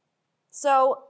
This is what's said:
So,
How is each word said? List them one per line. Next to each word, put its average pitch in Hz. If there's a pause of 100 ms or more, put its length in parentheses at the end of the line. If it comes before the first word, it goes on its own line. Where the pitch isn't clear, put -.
(500)
So, 269